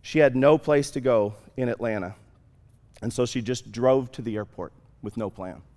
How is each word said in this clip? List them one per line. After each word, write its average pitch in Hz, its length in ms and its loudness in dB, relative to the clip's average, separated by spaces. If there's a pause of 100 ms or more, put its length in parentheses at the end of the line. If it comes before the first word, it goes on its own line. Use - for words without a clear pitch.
She - 180 -4
had 135 180 6
no 143 220 6
place 143 340 0
to 139 80 -6
go 110 340 2 (220)
in 127 120 -2
Atlanta, 107 460 -4 (880)
and 117 100 -6
so 123 140 0
she 123 160 -6
just 120 300 -8
drove 127 400 2
to 131 100 -12
the 110 140 -6
airport 101 360 -10 (300)
with 104 140 -10
no 110 120 -6
plan. 92 320 -12 (160)